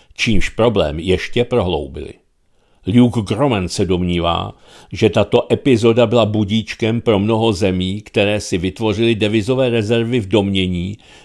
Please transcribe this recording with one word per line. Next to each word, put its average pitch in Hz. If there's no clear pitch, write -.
čímž 104
problém 92
ještě 90
prohloubily. 78
Luke 120
Gromen 104
se -
domnívá, 87
že 104
tato 113
epizoda 117
byla 113
budíčkem 107
pro 104
mnoho 110
zemí, 92
které 104
si 98
vytvořily 107
devizové 110
rezervy 117
v 98
domnění, 95